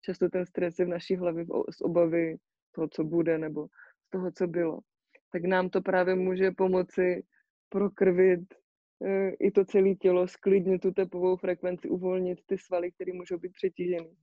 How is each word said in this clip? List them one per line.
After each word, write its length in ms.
Často 280
ten 160
stres 340
je 60
v 40
naší 260
hlavě 300
v 60
o-, 200
z 100
obavy 560
toho, 120
co 160
bude, 340
nebo 300
z 20
toho, 220
co 160
bylo. 320
Tak 120
nám 260
to 120
právě 340
může 360
pomoci 720
prokrvit, 840
eh, 240
i 220
to 140
celé 300
tělo, 320
sklidnit 540
tu 100
tepovou 460
frekvenci, 520
uvolnit 560
ty 120
svaly, 340
které 220
můžou 240
být 160
přetížený. 680